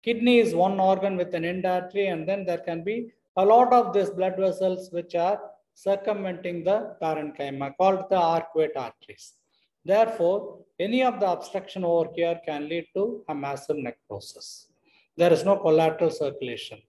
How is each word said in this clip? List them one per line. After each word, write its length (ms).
Kidney 380
is 140
one 260
organ 360
with 180
an 100
end 200
artery, 440
and 200
then 160
there 140
can 240
be 300
a 80
lot 280
of 220
these 160
blood 280
vessels 520
which 240
are 260
circumventing 920
the 360
parenchyma, 760
called 320
the 60
arcuate 600
arteries. 580
Therefore, 760
any 240
of 180
the 100
obstruction 540
over 300
here 300
can 240
lead 260
to 340
a 60
massive 420
necrosis. 920
There 160
is 120
no 120
collateral 540
circulation. 680